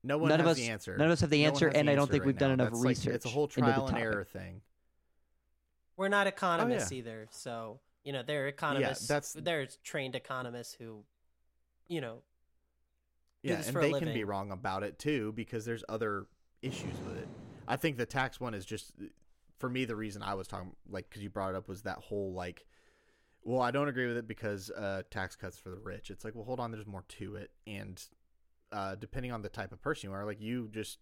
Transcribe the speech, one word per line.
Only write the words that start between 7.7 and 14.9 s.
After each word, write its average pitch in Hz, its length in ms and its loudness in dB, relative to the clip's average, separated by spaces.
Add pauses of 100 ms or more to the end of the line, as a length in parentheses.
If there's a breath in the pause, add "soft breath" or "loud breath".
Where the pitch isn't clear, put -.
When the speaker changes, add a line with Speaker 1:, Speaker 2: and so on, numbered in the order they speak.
Speaker 3:
you 139 80 -6
know, 131 100 -2
they're 143 220 0
Speaker 1:
Yeah, 143 60 0
Speaker 3:
economists. 139 580 0
Speaker 1:
that's 147 240 0
Speaker 3:
They're 156 340 -2 (160)
trained 131 320 -4
economists 123 600 -6
who, 110 300 -14 (840)
you 170 140 -2
know, 117 200 -10 (1200)
do - 80 -2
Speaker 1:
Yeah, 110 60 4
Speaker 3:
this - 120 -4
Speaker 1:
and 127 60 -2
Speaker 3:
for 175 60 2
a - 20 6
Speaker 1:
they 147 100 6
can 143 200 0
be - 20 -
Speaker 3:
living. 110 140 0
Speaker 1:
wrong 101 240 -2
about 98 300 -2
it 87 160 -6